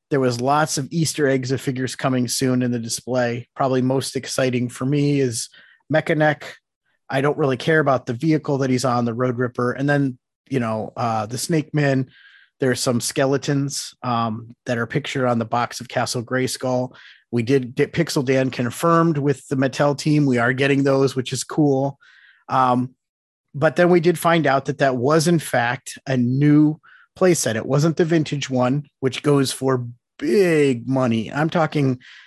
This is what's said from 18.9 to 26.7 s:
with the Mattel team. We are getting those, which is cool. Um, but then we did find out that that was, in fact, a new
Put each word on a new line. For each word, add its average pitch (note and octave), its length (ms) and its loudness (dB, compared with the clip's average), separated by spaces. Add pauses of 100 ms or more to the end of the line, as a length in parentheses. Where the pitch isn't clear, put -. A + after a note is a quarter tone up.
with C#3 300 -2
the C#3 80 -2
Mattel C#3+ 420 0
team. D3+ 260 2
We B2 140 2
are A#2+ 140 2
getting C#3 320 2
those, C3+ 320 2
which B2+ 160 -4
is B2+ 100 -6
cool. C3+ 560 0 (500)
Um, B2+ 460 2 (600)
but D3+ 200 2
then F3 160 4
we F3+ 80 6
did E3 200 2
find E3 280 2
out C3+ 200 2
that D3 120 -6
that C3+ 180 2
was, C#3 300 2
in F3 140 4
fact, - 680 -4
a C3+ 100 0
new D3 640 4 (380)